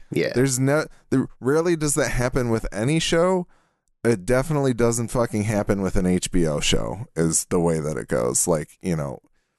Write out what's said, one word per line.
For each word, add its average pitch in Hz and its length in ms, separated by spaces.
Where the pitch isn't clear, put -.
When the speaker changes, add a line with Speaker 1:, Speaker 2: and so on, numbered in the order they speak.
Speaker 1:
Yeah. 76 240
Speaker 2:
there's 127 240
no, 139 260
there, 131 180
rarely 160 360
does 151 200
that 135 160
happen 123 380
with 113 240
any 131 260
show. 175 480
It - 220
definitely 135 480
doesn't 117 340
fucking 110 360
happen 104 380
with 92 140
an 95 100
H 90 260
B 87 140
O 76 140
show, 58 560
is 80 300
the 90 160
way 82 180
that 76 160
it 57 140
goes. 62 360
Like, 80 360
you 90 160
know, 71 220